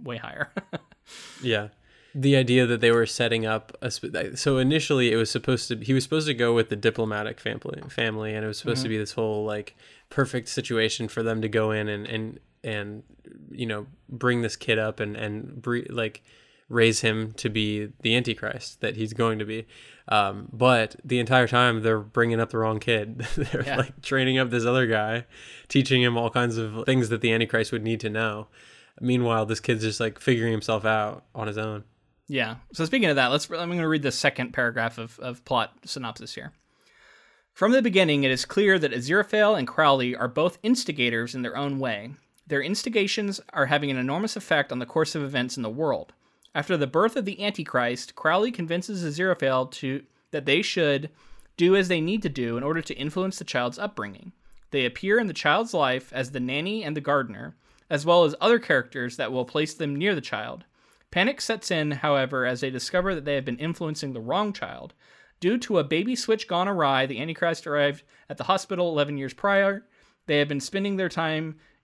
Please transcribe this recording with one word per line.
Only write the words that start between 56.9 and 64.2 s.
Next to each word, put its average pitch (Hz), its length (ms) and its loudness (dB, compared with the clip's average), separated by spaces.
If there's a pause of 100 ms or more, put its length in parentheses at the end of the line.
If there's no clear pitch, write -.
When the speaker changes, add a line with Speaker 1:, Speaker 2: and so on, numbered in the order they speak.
Speaker 1:
the 147 40 -6
gardener, 127 560 -4 (320)
as 147 160 -2
well 170 200 6
as 151 160 2
other 233 180 4
characters 127 580 0
that 123 160 -2
will 127 120 0
place 156 300 -2
them 143 220 -4
near 190 180 2
the 147 60 -2
child. 120 440 -8 (460)
Panic 226 300 0
sets - 300 -4
in, 156 220 0
however, 135 520 0
as 123 160 -2
they 135 100 -4
discover 180 440 -2
that 143 100 -8
they 143 120 -2
have 135 80 -2
been 123 140 -6
influencing 156 540 -6
the 120 80 -8